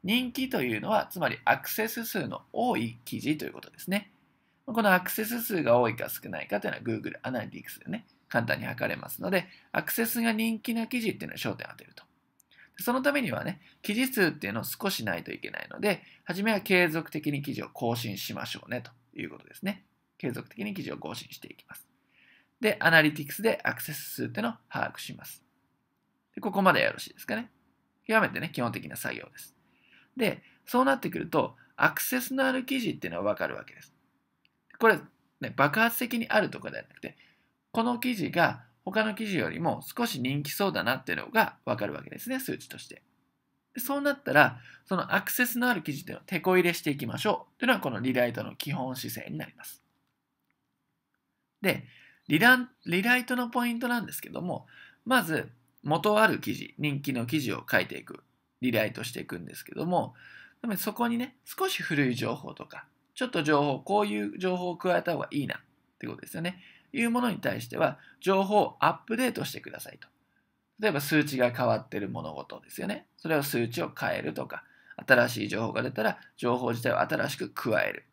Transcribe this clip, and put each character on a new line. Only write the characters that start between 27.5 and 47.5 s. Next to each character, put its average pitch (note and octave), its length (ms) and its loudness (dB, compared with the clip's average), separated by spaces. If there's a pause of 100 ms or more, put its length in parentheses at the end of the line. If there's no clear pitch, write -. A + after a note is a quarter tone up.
極 A3 140 4
め F3 80 2
て - 100 -4
ね、 E3 140 -4
基 - 80 -4
本 A#2 100 0
的 - 160 -8
な - 100 -10
作 - 180 -6
業 A1 160 -10
で - 80 -20
す。 - 160 -20 (600)
で、 A3 260 0 (240)
そ B3 160 2
う - 20 6
な C4+ 100 4
っ - 60 -4
て F#3 100 -4
く E3+ 80 -6
る - 100 -4
と、 - 280 0 (200)
ア D#3 140 4
ク - 120 -6
セ B3+ 180 0
ス C4 140 -6
の C4+ 120 2
あ C4 60 2
る C4 120 -2
記 C4 160 -2
事 G3+ 100 -2
っ - 80 -6
て - 100 -6
い - 20 -4
う E2+ 40 -8
の F#2 100 -2
は G#3 80 2
分 - 60 -2
か E2 100 0
る A#1 80 -6
わ G#1+ 80 -12
け - 100 -20
で - 80 -20
す。 - 100 -20 (840)
こ A3+ 100 8
れ、 G3 100 8 (420)
ね、 A#2+ 160 -6
爆 C#3+ 240 6
発 A#3 180 2
的 A#3+ 200 -2
に A3+ 100 -4
あ A3 120 6
る F3+ 100 0
と - 100 -10
か - 100 -10
で A#1 80 -10
は - 60 -12
な - 100 -20
く - 60 -20
て、 - 160 -12 (560)
こ A3+ 100 0
の A#3+ 160 0
記 B3 160 -2
事 F3+ 160 -2
が - 340 2 (200)
他 G#3+ 200 0
の G#3+ 100 -2
記 A3 120 -6
事 F#3+ 120 0
よ F2+ 120 2
り E3 80 -6
も D3+ 240 -2
少 - 240 -4
し G#3 140 -4
人 C3+ 220 -2
気 C#3+ 100 -6
そ G3 160 0
う F3 40 0
だ F#2+ 120 -2
な B2 120 2
っ - 80 -12
て - 80 -2
い D#2 40 0
う - 20 -4
の - 100 -8
が - 360 2
分 - 140 -2
か G2+ 80 -2
る - 80 -4
わ - 80 -10
け - 80 -16
で - 80 -14
す A#3 120 -10
ね、 C4 80 -2
数 - 180 -4
値 - 120 -16
と - 100 -14
し - 80 -16
て。 - 160 -18 (720)
で、 B3 60 -10
そ C#4 180 -2
う - 20 -2
な C#4+ 120 2
っ C#4 100 -6
た C3+ 100 -2
ら、 C#3 280 8 (260)
そ F#3+ 100 -2
の - 180 -2
ア G3 80 2
ク - 100 -4
セ B3 140 2
ス A#3+ 120 -4
の B3 100 2
あ A#3+ 60 4
る E3 80 -2
記 D3+ 100 -4
事 C3+ 100 -6
っ - 20 -16
て - 80 -12
い - 20 -8
う - 40 -12
の - 40 -16
を - 40 -20
テ F3 140 -2
コ F#3 160 6
入 F3+ 60 8
れ E3+ 120 4
し - 80 -6
て D3+ 80 0
い C#3 60 0
き C3+ 100 -6
ま - 120 -6
し - 80 0
ょ - 240 0